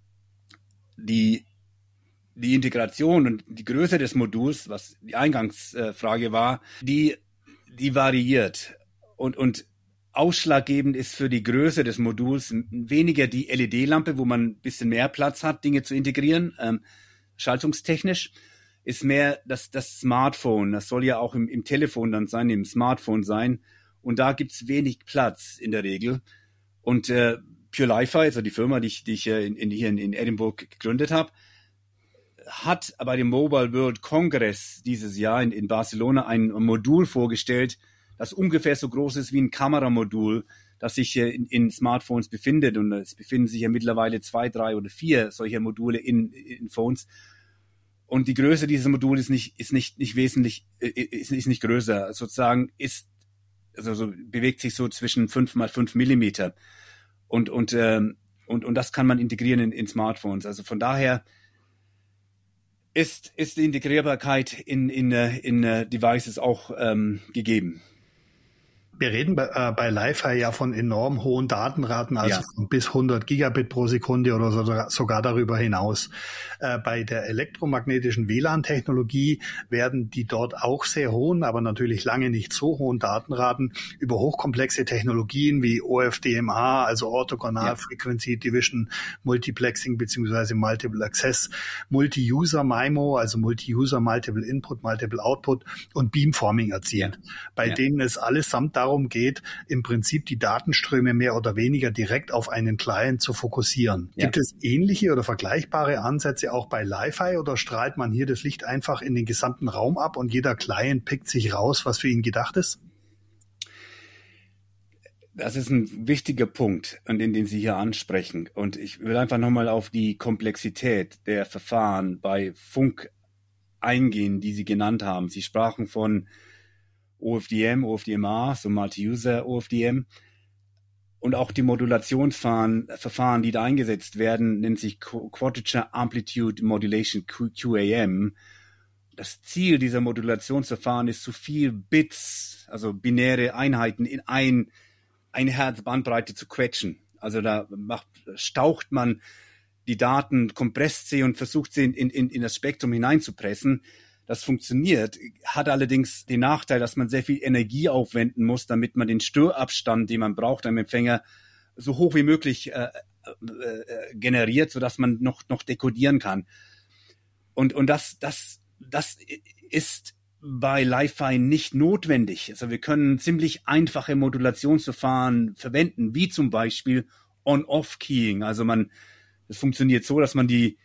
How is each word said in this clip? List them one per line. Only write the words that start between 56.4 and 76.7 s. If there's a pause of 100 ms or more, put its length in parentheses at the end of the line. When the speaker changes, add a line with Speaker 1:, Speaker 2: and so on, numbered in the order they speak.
Speaker 1:
Und,
und,
ähm, (300)
und,
und
das
kann
man
integrieren
in,
in
Smartphones.
Also
von
daher (1700)
ist,
ist
die
Integrierbarkeit
in,
in,
äh,
in,
äh,
Devices
auch,
ähm, (120)
gegeben. (1160)
Speaker 2:
Wir
reden
bei,
äh,
bei
Li-Fi
ja
von
enorm
hohen
Datenraten,
also
Speaker 1:
Ja. (120)
Speaker 2:
von
bis
hundert
Gigabit
pro
Sekunde
oder
so,
sogar
darüber
hinaus. (480)
Äh,